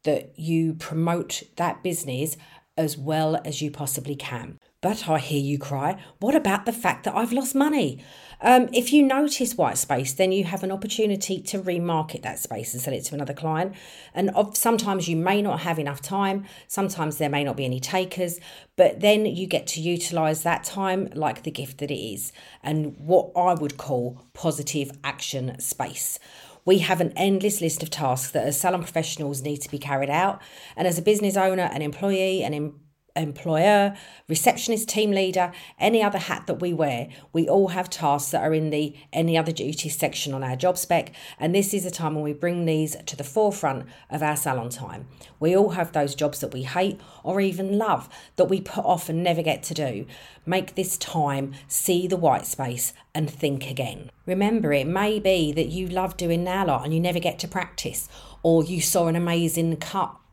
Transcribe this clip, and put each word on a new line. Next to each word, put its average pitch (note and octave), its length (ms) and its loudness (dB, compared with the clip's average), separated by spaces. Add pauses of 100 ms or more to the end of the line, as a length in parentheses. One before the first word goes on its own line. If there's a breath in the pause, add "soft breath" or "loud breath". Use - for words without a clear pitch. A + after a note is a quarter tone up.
that - 340 -2
you D#3+ 380 2
promote E3 640 -2 (140)
that - 260 -2
business D#3 560 -4 (400 loud breath)
as D#3+ 220 0
well D#3 440 0
as D3+ 200 -6
you D3 80 -2
possibly C#3 440 -6
can. A#2+ 440 -10 (260 soft breath)
"But," G#3 240 -2
I D#3 80 4
hear C#3+ 240 0 (100)
you C#3+ 60 0
cry, C#3+ 320 -2 (300 loud breath)
"what C4 160 2
about G3+ 300 2
the A#3 180 -2
fact - 220 0
that - 100 -2
I've A3+ 240 0
lost C4 160 -4
money?" C4+ 340 2 (520 loud breath)
Um, B3 300 8
if B3 220 2
you D4 80 10
notice C4+ 560 2
white C3 220 2
space, C3 340 0
then F#3+ 180 4
you F#3+ 120 2
have F#3+ 200 -4
an F#3+ 80 -2
opportunity G3 680 -2 (100)
to F#3 80 -4 (160)
remarket E3+ 480 -2
that - 160 -8
space A#2 360 -8
and B2 80 -8
sell C3+ 120 -2
it G#2 120 -4
to D3+ 100 -8
another C#3+ 180 -6
client. D#3+ 400 -2 (400 loud breath)
And G3 160 0 (100)
of, - 160 0
sometimes G3+ 520 2
you E3 80 0
may F#3 260 2
not D#3 200 -2
have D#3+ 180 -2
enough C#3+ 220 -6
time, G3 440 -2 (220 loud breath)
sometimes E3+ 500 -4
there C#3+ 180 0
may C#3+ 80 2
not C3+ 140 -4
be C3+ 80 -2
any B2+ 140 -2
takers, F3+ 600 -2 (360 loud breath)
but F3 240 6
then G#3+ 260 6
you F3 220 -2
get D#3 260 0
to D#3+ 80 -6
utilise E3 640 0
that E3+ 200 0
time F#3+ 520 -2
like D3+ 260 -2
the - 180 -8
gift C3 200 -12
that C#3+ 100 -6
it C3+ 140 -6 (100)
is, - 180 -8 (300 loud breath)
and D3+ 380 -2
what E3 360 4
I F3+ 200 4
would D3 220 -4
call B2+ 440 -4 (120)
positive C#3+ 580 -4 (120)
action C3+ 560 -6
space. - 600 -6 (460 loud breath)
We F#3 140 8 (100)
have F3 120 4
an E3 140 0
endless G3 460 2
list D#3+ 200 0
of D#3 80 -6
tasks C3 440 -2
that A#2+ 120 0
as C#3+ 140 0
salon F3+ 220 2
professionals D3 600 -4
need C#3+ 200 -4
to - 100 -10
be C#3 180 -8
carried C#3 220 0
out, F3+ 240 2 (420 loud breath)
and F3+ 100 2
as E3+ 120 2
a F3+ 100 2
business G#3 280 2
owner, F#3+ 360 2
an D3+ 80 -4
employee, F#3+ 600 0
an C3+ 100 -2
em-, D3 260 -6 (380)
employer, F3 800 2 (320 loud breath)
receptionist, A3 600 0
team G#3+ 220 2
leader, F#3 420 0 (260 loud breath)
any A3 240 4
other G3+ 140 2
hat - 300 -4
that E3+ 120 -4
we F3 140 0
wear, C#3+ 340 0 (240 loud breath)
we E3 160 2
all F#3+ 220 6
have F3+ 200 -2
tasks C#3+ 420 0
that D#3+ 120 0
are D#3 100 2
in D#3 180 2
the D3+ 220 0 (200 loud breath)
any E3 240 2
other D#3+ 160 2
duties D#3+ 420 -4
section - 380 -2
on C3+ 100 -4
our B2+ 140 -4
job F3+ 200 2
spec, - 360 0 (260 loud breath)
and E3+ 160 0
this G3+ 180 2
is F#3 120 -2
a F3+ 140 -6
time D#3 160 -2
when D3+ 100 -2
we D3 80 -2
bring F3 320 -2
these D#3 400 0
to - 100 -8
the C3 200 -10
forefront G3 500 2 (240 loud breath)
of D3 120 -4
our D3+ 140 2
salon B2+ 340 -2
time. B2 380 -12 (320 loud breath)
We E3+ 160 4
all G3+ 140 6 (100)
have E3 140 -2
those C#3+ 200 0
jobs D3 280 -2
that - 120 -6
we B2+ 100 -6
hate F#3 360 -2 (240 loud breath)
or F#3+ 160 0
even F#3+ 380 0
love G#3 320 0 (260 loud breath)
that F3+ 140 4
we F#3+ 100 2
put - 240 -6
off E3+ 240 2
and E3 160 0
never E3+ 180 2
get D#3 220 0
to - 100 -8
do. B2+ 320 -4 (400 loud breath)
Make F#3 300 -2
this F3+ 220 -2
time, C#3 560 -2 (160 loud breath)
see F3+ 380 0
the E3 180 0
white B2+ 200 4
space B2 460 -4 (220 loud breath)
and D#3 160 -2
think C3+ 400 -4
again. C3 420 -8 (140)
Remember, G3 480 2
it C#3 140 2
may G#3 320 0
be F3 340 2
that D#3 160 0
you F#3 180 -4
love F#3 300 -2
doing E3+ 260 0
nail F#3 260 0
art B2+ 140 2
and D3+ 100 0
you E3 60 4
never F3+ 200 2
get - 200 -2
to E3+ 80 -6
practice, - 640 -6 (340 loud breath)
or E3 180 6
you E3+ 200 -2
saw E3+ 260 2
an E3 80 2
amazing E3+ 600 2
cut - 360 -4 (200)